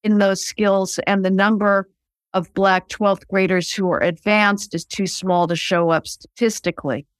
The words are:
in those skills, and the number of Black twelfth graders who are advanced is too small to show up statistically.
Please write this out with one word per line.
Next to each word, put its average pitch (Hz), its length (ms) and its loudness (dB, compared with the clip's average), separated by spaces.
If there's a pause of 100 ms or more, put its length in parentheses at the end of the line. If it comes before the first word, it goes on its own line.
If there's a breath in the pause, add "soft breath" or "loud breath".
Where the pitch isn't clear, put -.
in 214 160 2
those 196 260 2
skills, 196 600 -2
and 196 180 0
the 185 60 0
number 196 580 2 (440)
of 180 200 -4
Black 190 360 2
twelfth 196 400 -2
graders 185 440 0
who 185 160 -2
are - 120 0
advanced 202 760 0
is 170 100 -6
too 190 220 -6
small 175 400 0
to 170 80 -2
show 170 340 0
up 160 160 0
statistically. - 1000 -6 (120)